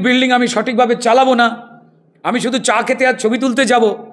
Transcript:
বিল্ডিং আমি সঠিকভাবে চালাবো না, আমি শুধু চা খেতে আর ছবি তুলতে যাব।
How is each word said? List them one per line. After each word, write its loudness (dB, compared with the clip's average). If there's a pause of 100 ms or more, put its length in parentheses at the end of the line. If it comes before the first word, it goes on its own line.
বিল্ডিং 2
আমি 0
সঠিকভাবে 0 (120)
চালাবো 4
না, 2 (800)
আমি -2
শুধু -2 (100)
চা 2 (100)
খেতে -2
আর 0
ছবি 0
তুলতে 0
যাব। 2 (280)